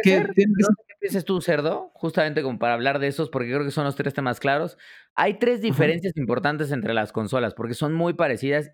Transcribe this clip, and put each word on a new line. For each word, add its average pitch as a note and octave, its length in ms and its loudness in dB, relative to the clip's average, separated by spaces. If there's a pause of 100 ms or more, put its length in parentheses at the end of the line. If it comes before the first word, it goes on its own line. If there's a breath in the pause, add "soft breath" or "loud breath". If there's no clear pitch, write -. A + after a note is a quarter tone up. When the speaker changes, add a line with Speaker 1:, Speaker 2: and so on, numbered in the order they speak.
Speaker 1:
que, F#3+ 80 6
Speaker 2:
parecer, G3 240 4
Speaker 1:
tiene G#3 200 4
que F#3+ 80 4
Speaker 2:
no G3 40 6
Speaker 1:
ser G#3+ 100 4
Speaker 2:
sé - 120 -8
qué - 120 -20
pienses G3 240 -2
tú, F#3+ 160 -2
Cerdo, E3 540 -2
justamente D#3 480 0
como B2+ 160 -4
para A#2+ 160 2
hablar C3+ 240 0
de C#3 80 0
esos, C#3 240 -2
porque B2 200 -2
creo C#3+ 140 -2
que C#3+ 60 -4
son D3 140 -2
los C#3 120 -2
tres C#3 160 -2
temas C3 280 -2
claros. D3 360 0 (380 loud breath)
Hay - 240 2
tres A#3+ 220 2
Speaker 1:
Ajá. - 20 -6
Speaker 2:
diferencias D#3+ 560 0
importantes C#3+ 540 -2
entre A2+ 200 -2
las G#2+ 200 -2
consolas, A2+ 420 -2
porque A2+ 180 -6
son D3+ 220 -4
muy E3+ 180 0
parecidas C#3+ 600 -2